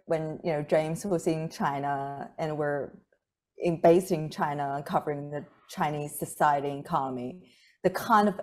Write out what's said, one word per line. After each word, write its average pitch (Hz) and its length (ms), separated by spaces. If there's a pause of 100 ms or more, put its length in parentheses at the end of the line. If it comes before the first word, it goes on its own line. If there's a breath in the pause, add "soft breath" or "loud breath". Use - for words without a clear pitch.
when, 156 400
you 170 80
know, 147 100
James 156 420
was 175 220
in 160 220
China 139 920
and 156 180
we're 147 360 (640)
in, 170 220
based 180 320
in 156 180
China, 143 560
covering 147 440
the 147 140 (240)
Chinese 147 480
society 143 520
and 139 160
economy, 131 460 (520 soft breath)
the 185 80
kind 208 380
of 196 140